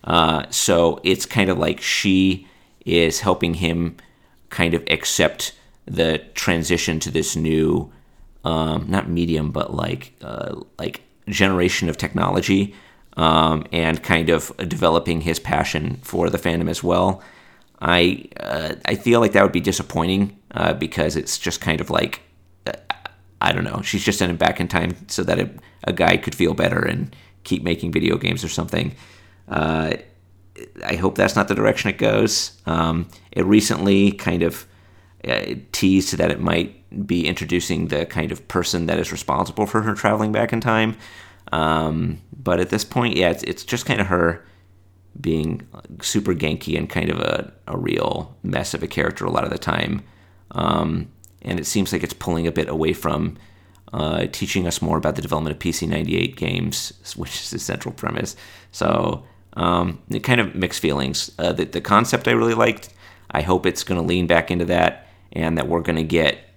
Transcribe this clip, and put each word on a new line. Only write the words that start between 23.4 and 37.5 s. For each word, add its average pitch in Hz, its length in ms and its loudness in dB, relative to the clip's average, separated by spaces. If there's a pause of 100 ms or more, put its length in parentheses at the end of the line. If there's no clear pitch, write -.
I - 120 4
don't - 120 0
know, - 180 -4
she's - 220 -2
just 104 140 2
sent 90 120 0
him 85 60 -2
back 80 240 2
in 87 80 0
time 87 260 0 (140)
so - 160 -2
that 87 160 0
a, - 100 -2 (340)
a - 100 -2
guy 90 240 4
could - 160 -6
feel 82 180 2
better - 260 2
and - 380 -2 (260)
keep 80 220 -2
making 85 260 -2
video 82 280 2
games 87 260 -4
or 82 40 -6
something. 85 460 -4 (540)
Uh, 80 460 0 (920)
I - 120 -2
hope 92 200 0
that's 98 200 2
not 98 120 2
the 101 60 2
direction 107 340 2
it 98 100 -2
goes. 107 540 0 (140)
Um, 82 420 0 (240)
it 87 140 0
recently 101 680 4
kind 87 300 -2
of, - 240 -2 (600)
uh, - 280 -2 (180)
teased 95 440 2
that 85 140 2
it - 100 -4
might 85 640 -2
be 85 200 0
introducing 85 600 -2